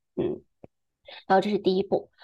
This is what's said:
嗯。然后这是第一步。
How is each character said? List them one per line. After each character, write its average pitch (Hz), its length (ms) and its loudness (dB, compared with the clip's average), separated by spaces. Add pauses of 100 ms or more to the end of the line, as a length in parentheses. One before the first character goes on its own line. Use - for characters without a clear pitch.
(160)
嗯。 - 260 -4 (880)
然 190 100 6
后 - 20 6
这 208 120 -2
是 202 80 0
第 185 180 0
一 196 60 0
步。 - 260 -2 (140)